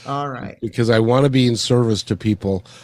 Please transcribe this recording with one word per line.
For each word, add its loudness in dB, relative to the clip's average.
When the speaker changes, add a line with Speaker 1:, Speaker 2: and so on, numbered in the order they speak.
Speaker 1:
All -6
right. -14
Speaker 2:
Because -2
I 4
wanna 4
be 2
in 0
service 0
to -4
people. -2